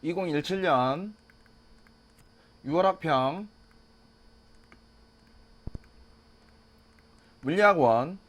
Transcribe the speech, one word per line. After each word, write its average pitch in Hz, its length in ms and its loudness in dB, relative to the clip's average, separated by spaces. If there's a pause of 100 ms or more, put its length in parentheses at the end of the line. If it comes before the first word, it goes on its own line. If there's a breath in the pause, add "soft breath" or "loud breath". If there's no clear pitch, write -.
이공일칠 175 600 -4
년 156 520 -2 (1500 soft breath)
유월 170 220 0
학평 165 600 -2 (4000 soft breath)
물리학원 160 800 2 (100)